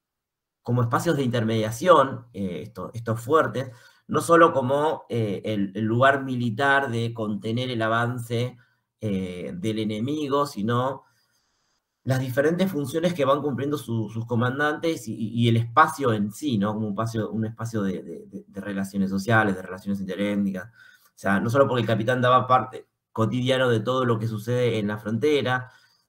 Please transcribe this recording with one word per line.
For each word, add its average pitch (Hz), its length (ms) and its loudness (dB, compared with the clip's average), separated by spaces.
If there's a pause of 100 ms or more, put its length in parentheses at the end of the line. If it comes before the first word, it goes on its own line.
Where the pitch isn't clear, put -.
(640)
como 123 180 0
espacios 156 340 0
de 139 80 0
intermediación, 117 1080 2
eh, 90 300 -6
esto-, - 320 -10
estos 113 260 -4
fuertes, 139 480 2 (380)
no 139 120 0
solo 165 320 8
como, 139 580 0
eh, 110 360 -2
el, 101 300 -2
el 107 100 -2
lugar 135 380 4
militar 131 640 0
de 117 240 -4
contener 110 560 -4
el 113 140 -2
avance, 120 760 -2 (420)
eh, 90 540 -6
del 107 240 -4
enemigo, 139 720 -2
sino 120 560 -2 (1000)
las 131 160 0
diferentes 147 520 0
funciones 160 440 -2
que 143 100 0
van 135 160 4
cumpliendo 143 380 -2
su-, 113 300 -4
sus 113 180 -6
comandantes 147 800 -2
y, 107 80 -8
y, 113 280 -2
y 120 60 6
el 113 80 4
espacio 139 560 2
en 104 180 0
sí, 127 280 -2
¿no? 104 140 2
Como 107 120 -4
un 104 80 -4
espacio, 110 380 -2
un 110 140 -2
espacio 113 360 -6
de, 95 220 -2
de, 82 240 -14
de, 98 200 -16
de - 140 -12
relaciones 98 480 -4
sociales, 98 460 2
de 92 80 -10
relaciones 98 360 -6
interétnicas. 95 680 -4
O - 480 -20
sea, 98 240 0
no 117 100 0
solo 139 180 4
porque 120 140 0
el 110 60 -2
capitán 117 340 0
daba 123 240 4
parte - 420 0 (240)
cotidiano 127 580 0
de 113 100 2
todo 127 260 0
lo 117 140 2
que 113 80 -4
sucede 113 500 -2
en 104 100 -2
la 107 120 -4
frontera, 123 720 0 (360)